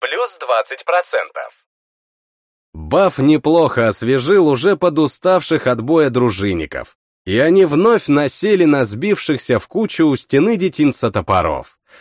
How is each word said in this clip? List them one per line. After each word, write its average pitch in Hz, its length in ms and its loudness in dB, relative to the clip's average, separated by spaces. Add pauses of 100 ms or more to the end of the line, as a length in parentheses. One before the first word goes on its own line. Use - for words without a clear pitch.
плюс 185 380 -6
двадцать 123 460 -4
процентов. - 800 -6 (1080)
Баф 131 460 0
неплохо 151 680 2
освежил 135 640 2
уже 147 280 2
подуставших 160 920 0
от 123 120 0
боя 147 300 2
дружинников, 95 880 -2 (280)
и 95 140 -2
они 175 260 4
вновь 185 440 2
насели 147 560 0
на 143 200 4
сбившихся 127 720 -2
в - 100 -8
кучу 190 380 0
у 139 100 2
стены 180 400 0
детинца 151 540 -2
топоров. 85 680 -2 (220)